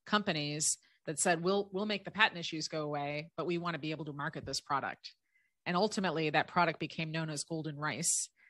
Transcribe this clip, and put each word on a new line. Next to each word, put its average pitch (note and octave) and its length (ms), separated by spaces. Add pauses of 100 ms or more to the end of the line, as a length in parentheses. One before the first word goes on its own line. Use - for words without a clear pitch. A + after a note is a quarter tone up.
companies D#3 720 (280)
that D#3+ 140
said, E3+ 240
"We'll, G3 280
we'll G3 140
make G3+ 180
the E3 60
patent F#3+ 280
issues D#3+ 280
go D#3 160
away, D3 540
but D3+ 100
we F3 120
wanna E3+ 200
be D#3 140
able D3+ 140
to D3+ 60
market C#3+ 320
this - 160
product." - 520 (540)
And F3 100
ultimately, F3 540
that D#3 180
product E3+ 320
became D#3+ 320
known D#3+ 180
as D3 140
golden D#3 320
rice. D3 520 (220)